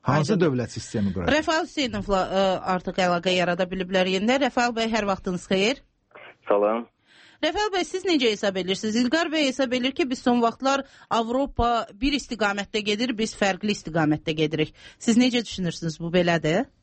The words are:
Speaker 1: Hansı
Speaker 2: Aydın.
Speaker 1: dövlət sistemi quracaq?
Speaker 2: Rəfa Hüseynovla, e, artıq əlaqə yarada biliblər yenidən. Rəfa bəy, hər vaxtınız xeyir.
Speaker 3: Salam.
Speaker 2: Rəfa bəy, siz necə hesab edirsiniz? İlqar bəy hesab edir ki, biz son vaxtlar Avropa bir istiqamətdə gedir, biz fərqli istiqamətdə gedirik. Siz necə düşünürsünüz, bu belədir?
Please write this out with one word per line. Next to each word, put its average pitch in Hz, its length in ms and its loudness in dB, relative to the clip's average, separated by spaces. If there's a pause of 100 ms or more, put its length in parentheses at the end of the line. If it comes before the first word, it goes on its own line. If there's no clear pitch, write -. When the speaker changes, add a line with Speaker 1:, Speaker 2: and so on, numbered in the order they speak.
Speaker 1:
Hansı 151 300 2
Speaker 2:
Aydın. 180 140 4
Speaker 1:
dövlət 123 260 -2
sistemi 104 400 -4
quracaq? 170 220 0
Speaker 2:
Rəfa 311 280 0
Hüseynovla, 208 580 -2 (180)
e, - 20 2 (340)
artıq 180 300 -4
əlaqə 180 320 2
yarada 175 320 0
biliblər 185 400 0
yenidən. 208 380 2
Rəfa 240 260 0
bəy, 226 160 -2
hər 220 180 0
vaxtınız 185 440 -4
xeyir. 202 320 2 (680)
Speaker 3:
Salam. 107 380 2 (580)
Speaker 2:
Rəfa 359 300 0
bəy, 359 100 0
siz 370 240 -8
necə 254 240 4
hesab 196 240 -2
edirsiniz? 190 400 -2
İlqar 311 320 2
bəy 302 220 0
hesab 254 220 -2
edir 254 200 -2
ki, 277 180 -2
biz 254 80 -4
son 240 240 2
vaxtlar 269 440 0 (240)
Avropa 233 760 0 (140)
bir 277 160 0
istiqamətdə 202 640 -4
gedir, 208 380 -2
biz 214 180 -4
fərqli 190 400 0
istiqamətdə 156 560 0
gedirik. 156 420 0 (240)
Siz 233 220 4
necə 247 240 4
düşünürsünüz, 170 560 -6
bu 165 120 -6
belədir? 170 520 2 (180)